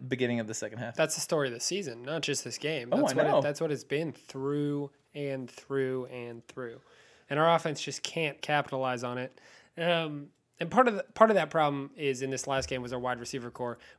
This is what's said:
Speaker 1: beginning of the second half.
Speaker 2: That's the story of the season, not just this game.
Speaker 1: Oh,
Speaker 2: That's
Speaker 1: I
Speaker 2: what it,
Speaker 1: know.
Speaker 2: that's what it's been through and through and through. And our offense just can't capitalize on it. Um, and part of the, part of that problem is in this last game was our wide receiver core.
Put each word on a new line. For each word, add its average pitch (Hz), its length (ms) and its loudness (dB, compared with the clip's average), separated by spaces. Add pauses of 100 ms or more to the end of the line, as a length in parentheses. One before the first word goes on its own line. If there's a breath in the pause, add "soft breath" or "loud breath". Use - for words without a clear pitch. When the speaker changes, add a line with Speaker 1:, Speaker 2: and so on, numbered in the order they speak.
Speaker 1:
beginning 123 300 0
of 110 80 -2
the 110 80 -6
second 107 240 -6
half. 117 160 -6
Speaker 2:
That's 156 220 2
the 160 40 -4
story 147 280 2
of 120 60 -4
the 120 60 -10
season, 143 420 -4
not 147 200 -4
just 143 220 -2
this 120 140 -8
game. 147 340 -4
Speaker 1:
Oh, - 60 4
Speaker 2:
That's - 140 4
Speaker 1:
I - 40 -2
Speaker 2:
what 151 100 4
it, - 40 2
Speaker 1:
know. 143 120 6
Speaker 2:
that's 147 180 -2
what 160 120 0
it's 131 120 -4
been 151 280 -2
through 143 800 -4 (240)
and 135 360 -6
through 131 560 -4
and 120 400 -12
through. 120 340 -12 (480 soft breath)
And 143 120 2
our 165 140 8
offense 160 280 0
just - 220 -8
can't 156 360 -4
capitalize 131 640 0
on 123 160 -4
it. 127 220 -8 (360 soft breath)
Um, 165 520 0 (320)
and 165 100 -2
part 247 180 8
of 214 60 2
the, 180 100 -4 (100)
part 220 160 8
of 214 60 4
that 156 140 4
problem 143 460 2
is 139 260 0
in 131 80 -2
this 131 160 -4
last 135 220 0
game 127 140 -2
was 120 100 -8
our 127 80 -4
wide 123 200 -2
receiver 120 300 -8
core. 120 280 -6 (200 soft breath)